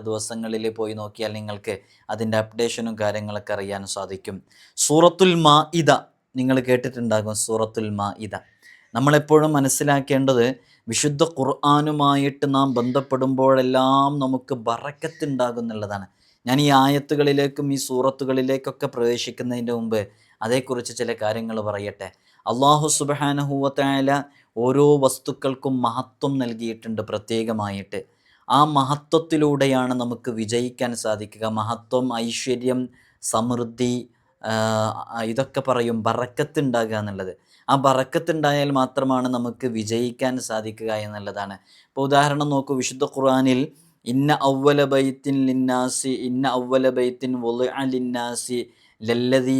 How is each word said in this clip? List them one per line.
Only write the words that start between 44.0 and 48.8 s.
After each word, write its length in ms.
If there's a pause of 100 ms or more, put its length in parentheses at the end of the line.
ഇന്ന 200 (160)
അവ്വല 320 (120)
ബൈത്തിൻ 460 (100)
ലിന്നാസി, 640 (160)
ഇന്ന 160 (140)
അവ്വല 300 (100)
ബൈത്തിൻ 340 (120)
വുളിഅ 400 (100)
ലിന്നാസി 680 (480)